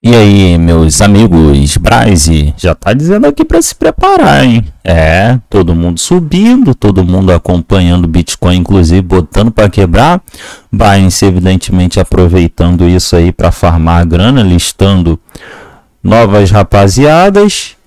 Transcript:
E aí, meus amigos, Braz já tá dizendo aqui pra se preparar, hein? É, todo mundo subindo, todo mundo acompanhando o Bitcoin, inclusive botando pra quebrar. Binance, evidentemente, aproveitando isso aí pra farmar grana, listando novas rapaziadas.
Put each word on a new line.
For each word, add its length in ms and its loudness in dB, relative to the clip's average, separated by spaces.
E 80 4
aí, 440 2
meus 420 0
amigos, 760 2
Braz 520 0
já 180 -4
tá 180 -4
dizendo 320 0
aqui 180 -2
pra 160 -2
se 140 -4
preparar, 680 0
hein? 200 0
É, 560 0
todo 240 0
mundo 260 -2
subindo, 760 0
todo 280 0
mundo 300 0
acompanhando 720 0
o 20 -4
Bitcoin, 500 -2
inclusive 440 0
botando 480 -2
pra 180 0
quebrar. 540 0
Binance, 540 0
evidentemente, 760 -2
aproveitando 880 0
isso 280 0
aí 160 2
pra 200 -2
farmar 540 0
grana, 380 0
listando 760 -2
novas 480 2
rapaziadas. 1200 0